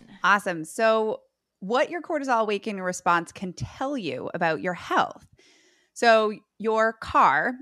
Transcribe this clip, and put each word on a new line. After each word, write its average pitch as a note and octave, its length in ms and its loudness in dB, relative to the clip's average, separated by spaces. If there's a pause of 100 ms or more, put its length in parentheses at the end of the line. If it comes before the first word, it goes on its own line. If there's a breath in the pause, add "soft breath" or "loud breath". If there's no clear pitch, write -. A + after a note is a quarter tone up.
(220)
Awesome. F#3 420 2
So A3 580 0 (380)
what A#3+ 280 0
your E4+ 140 -8
cortisol C4+ 400 -2
awakening G3+ 400 -4
response F3+ 500 -2
can F#3 220 -10
tell - 420 -8
you C#3 380 -6
about E3 260 0
your F3+ 140 -4
health. - 520 -2 (680 soft breath)
So A3 400 4 (240)
your A3 340 0
car A3 680 2